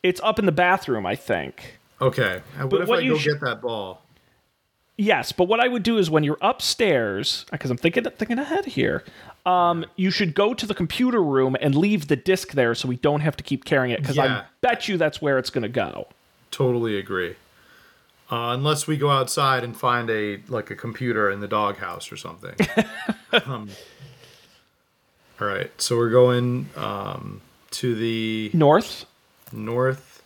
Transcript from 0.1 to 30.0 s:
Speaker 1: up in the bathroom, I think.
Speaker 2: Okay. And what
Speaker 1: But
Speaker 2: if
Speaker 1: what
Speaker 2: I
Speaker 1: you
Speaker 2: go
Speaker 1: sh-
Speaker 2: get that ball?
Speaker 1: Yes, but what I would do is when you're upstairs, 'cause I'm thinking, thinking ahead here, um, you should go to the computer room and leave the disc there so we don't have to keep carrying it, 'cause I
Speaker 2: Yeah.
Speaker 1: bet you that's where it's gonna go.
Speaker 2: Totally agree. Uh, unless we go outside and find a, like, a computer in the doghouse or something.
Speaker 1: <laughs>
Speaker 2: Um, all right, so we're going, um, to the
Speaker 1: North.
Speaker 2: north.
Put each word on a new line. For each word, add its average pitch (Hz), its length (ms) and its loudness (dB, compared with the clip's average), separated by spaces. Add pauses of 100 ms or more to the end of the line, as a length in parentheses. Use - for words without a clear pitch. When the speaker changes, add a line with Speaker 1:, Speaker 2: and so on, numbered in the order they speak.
Speaker 1:
up 214 160 2
in 202 60 2
the 180 60 4
bathroom, 156 540 2
I 98 100 0
think. - 640 -6 (220)
Speaker 2:
Okay. 117 400 0 (160)
And 139 60 -6
what 135 80 -4
Speaker 1:
But 165 100 2
Speaker 2:
if 190 80 0
Speaker 1:
what 247 100 4
Speaker 2:
I - 40 0
Speaker 1:
you 254 100 2
Speaker 2:
go 151 60 2
Speaker 1:
sh- 147 80 -2
Speaker 2:
get 147 140 0
that 117 200 -4
ball? 107 400 -6 (960)
Speaker 1:
Yes, 202 340 0
but 180 140 2
what 220 140 2
I 247 80 4
would 247 160 0
do 226 140 2
is 180 140 2
when 156 120 4
you're 151 180 0
upstairs, 135 1040 0 (120)
'cause 131 140 -4
I'm 120 60 0
thinking, 175 260 2
thinking 233 340 -4
ahead 330 280 -2
here, - 380 -2 (420)
um, 175 400 2 (100)
you 190 160 2
should 180 240 0
go 214 180 4
to 233 140 -6
the 202 80 -4
computer 233 480 0
room 131 360 2
and 143 140 2
leave 170 340 2
the 147 80 2
disc 185 360 0
there 143 240 2
so - 120 -6
we 123 100 -2
don't 147 240 2
have 151 160 0
to - 60 -12
keep - 220 -4
carrying 131 260 2
it, 117 120 -2
'cause 139 160 0
I 135 60 4
Speaker 2:
Yeah. 107 180 -2 (160)
Speaker 1:
bet 240 280 0
you 196 100 0
that's 156 240 0
where 139 180 2
it's 127 100 -4
gonna 113 200 -2
go. 117 380 -4 (440)
Speaker 2:
Totally 117 480 0
agree. 92 320 -4 (1000)
Uh, 120 240 -2
unless 147 320 0
we 156 120 -2
go 143 120 2
outside 135 540 2
and 120 120 -8
find 120 360 0
a, 107 260 -2 (100)
like, 113 220 -6
a 101 60 -10
computer 107 560 -2
in 101 80 -6
the 101 80 -8
doghouse 101 640 -4
or - 60 -14
something. - 420 -16
Speaker 1:
<laughs> 208 60 6 (800)
Speaker 2:
Um, 110 240 -8 (1700)
all 104 80 -4
right, 95 240 -4 (100)
so - 140 -2
we're 117 140 2
going, 123 680 4
um, 98 640 -8 (320)
to 123 240 -2
the 110 580 -2
Speaker 1:
North. 156 520 4 (480)
Speaker 2:
north. 120 720 -4